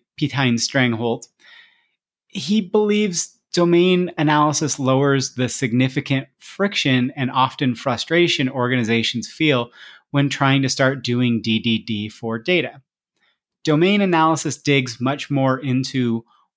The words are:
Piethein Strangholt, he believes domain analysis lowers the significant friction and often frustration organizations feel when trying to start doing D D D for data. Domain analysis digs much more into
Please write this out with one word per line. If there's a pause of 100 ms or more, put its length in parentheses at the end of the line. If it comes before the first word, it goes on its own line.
(160)
Piethein
Strangholt, (1000)
he
believes (160)
domain
analysis
lowers
the
significant (100)
friction
and
often
frustration
organizations
feel (420)
when
trying
to
start
doing
D
D
D
for
data. (840)
Domain
analysis
digs
much
more
into (320)